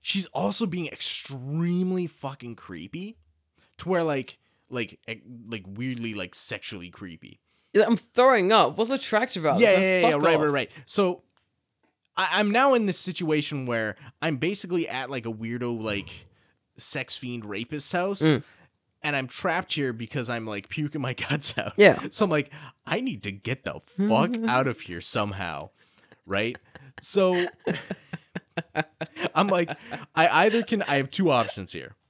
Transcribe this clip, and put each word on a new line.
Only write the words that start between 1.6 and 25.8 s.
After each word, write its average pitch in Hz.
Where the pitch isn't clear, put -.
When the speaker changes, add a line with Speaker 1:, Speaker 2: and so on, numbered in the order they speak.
Speaker 1:
fucking 127
creepy 104
to -
where, 175
like, 143
like, 117
e-, 113
like, 113
weirdly, 117
like, 92
sexually 92
creepy. -
Speaker 2:
Yeah, 208
I'm 226
throwing 247
up. 190
What's 226
attractive 226
about 156
Speaker 1:
Yeah, 226
Speaker 2:
this? 185
Speaker 1:
yeah, 190
yeah, -
yeah, 165
Speaker 2:
Fuck 143
Speaker 1:
right, 165
Speaker 2:
off. 151
Speaker 1:
right, 151
right. 135
So 185
I, 185
I'm 208
now 262
in 226
this 185
situation 151
where 113
I'm 156
basically 175
at, 127
like, 123
a 113
weirdo, 117
like, 104
sex -
fiend 120
rapist's 113
house. 190
Speaker 2:
Mm. 156
Speaker 1:
And 147
I'm 131
trapped -
here 135
because 117
I'm, 117
like, 101
puking 147
my 127
<laughs> -
guts -
out. -
Speaker 2:
Yeah. 190
Speaker 1:
So -
I'm 185
like, 151
"I 185
need 214
to 101
get 101
the -
fuck 214
Speaker 2:
<laughs> 226
Speaker 1:
out 131
of 123
here 85
somehow." 92